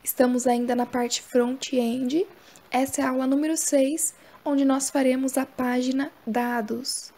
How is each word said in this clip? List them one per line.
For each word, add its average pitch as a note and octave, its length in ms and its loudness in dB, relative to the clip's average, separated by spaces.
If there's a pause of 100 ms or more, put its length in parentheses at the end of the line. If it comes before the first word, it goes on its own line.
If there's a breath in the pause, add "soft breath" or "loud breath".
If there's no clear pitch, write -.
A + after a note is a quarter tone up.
Estamos B3 460 2
ainda A#3+ 300 2
na A#3+ 100 0
parte A#3+ 340 -2
front-end. B3+ 1040 0 (460 loud breath)
Essa C4+ 300 -2
é C#4 40 0
a C4 60 0
aula C4 160 0
número D4 300 2
seis, C#4+ 580 2 (300 loud breath)
onde C#4 200 2
nós C4+ 260 2
faremos C4 460 2
a C4+ 80 0
página B3+ 680 -2 (120)
dados A#3+ 920 -4